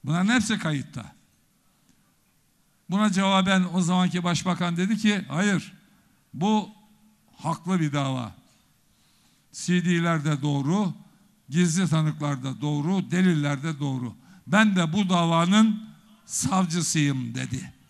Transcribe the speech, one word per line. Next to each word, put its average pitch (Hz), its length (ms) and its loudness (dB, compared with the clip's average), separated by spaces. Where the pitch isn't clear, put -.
Bunların 180 300 2
hepsi 226 240 2
kayıtta. 139 560 -6
Buna 208 220 2
cevaben 190 520 4
o 185 60 2
zamanki 180 440 2
başbakan 175 520 -2
dedi 196 200 0
ki, 208 320 0
"Hayır, 175 440 -2
bu 208 360 0
haklı 175 440 -2
bir 151 120 0
dava." 131 500 -6
C 180 300 0
D'ler 170 400 0
de 147 180 -2
doğru, 151 520 0
gizli 170 400 2
tanıklar 147 540 -2
da 131 180 -8
doğru, 147 500 -2
deliller 151 520 2
de 160 160 -6
doğru. 131 380 -6
"Ben 202 300 2
de 165 160 0
bu 196 160 0
davanın 180 800 4
savcısıyım." 156 1080 0
dedi. 127 380 -8